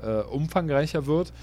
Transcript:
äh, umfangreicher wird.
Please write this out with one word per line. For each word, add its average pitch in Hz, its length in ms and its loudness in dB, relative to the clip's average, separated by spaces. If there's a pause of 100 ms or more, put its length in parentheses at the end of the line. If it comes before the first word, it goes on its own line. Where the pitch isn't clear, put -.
äh, 110 200 0
umfangreicher 151 800 0
wird. 160 260 2 (120)